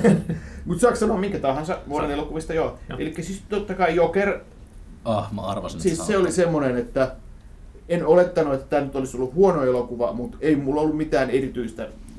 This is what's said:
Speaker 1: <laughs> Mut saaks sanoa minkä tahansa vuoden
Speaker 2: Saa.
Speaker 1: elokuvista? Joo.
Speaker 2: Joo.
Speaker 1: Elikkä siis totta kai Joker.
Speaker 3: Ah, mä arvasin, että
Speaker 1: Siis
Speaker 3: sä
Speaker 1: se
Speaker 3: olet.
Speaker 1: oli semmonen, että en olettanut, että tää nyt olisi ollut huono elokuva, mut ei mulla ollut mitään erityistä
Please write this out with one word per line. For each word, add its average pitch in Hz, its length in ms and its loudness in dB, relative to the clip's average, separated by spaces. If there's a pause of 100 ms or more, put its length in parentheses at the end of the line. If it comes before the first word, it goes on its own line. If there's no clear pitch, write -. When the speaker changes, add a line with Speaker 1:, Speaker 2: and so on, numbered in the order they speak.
(260)
Speaker 1:
<laughs> - 400 -8
Mut 175 140 -2
saaks - 200 4
sanoa 208 180 2
minkä 190 220 -2
tahansa 151 400 -2 (100)
vuoden 147 200 -2
Speaker 2:
Saa. 143 80 -2
Speaker 1:
elokuvista? 156 360 -6
Joo. 143 260 -2 (100)
Speaker 2:
Joo. - 100 -8
Speaker 1:
Elikkä 160 220 -6
siis 190 280 -8
totta 202 240 -2
kai 175 220 2
Joker. 180 440 2 (680)
Speaker 3:
Ah, 107 280 -2
mä 98 80 -6
arvasin, 95 360 -6
että - 60 -8
Speaker 1:
Siis 170 140 0
Speaker 3:
sä - 80 -6
Speaker 1:
se 208 120 0
Speaker 3:
olet. 180 80 4
Speaker 1:
oli 160 100 0
semmonen, 156 420 2
että 127 380 -2 (760)
en 170 160 0
olettanut, 165 480 4
että 135 160 -4
tää 147 120 2
nyt 135 140 -4
olisi 131 220 -4
ollut 127 160 -2
huono 170 300 6
elokuva, 120 500 0
mut 113 280 -8
ei 151 140 4
mulla 139 260 0
ollut 156 160 0
mitään 147 320 0
erityistä 120 580 -2 (320)